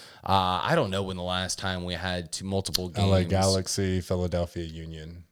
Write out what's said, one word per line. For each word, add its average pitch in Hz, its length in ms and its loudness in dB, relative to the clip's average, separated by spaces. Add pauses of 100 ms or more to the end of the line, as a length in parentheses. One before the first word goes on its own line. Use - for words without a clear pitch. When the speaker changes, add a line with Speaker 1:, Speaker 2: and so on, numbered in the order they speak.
(240)
Speaker 1:
Uh, 92 400 2
I 139 100 2
don't 139 160 2
know 98 140 -2
when 92 140 -6
the 90 40 -6
last 90 380 -2
time 92 240 -2
we 90 120 -4
had 90 360 -4
two, - 140 -8
multiple 90 500 -2
Speaker 2:
L 98 180 6
A 95 60 6
Speaker 1:
games. 85 100 2
Speaker 2:
Galaxy, 95 720 2
Philadelphia 87 640 -2
Union. 80 680 -12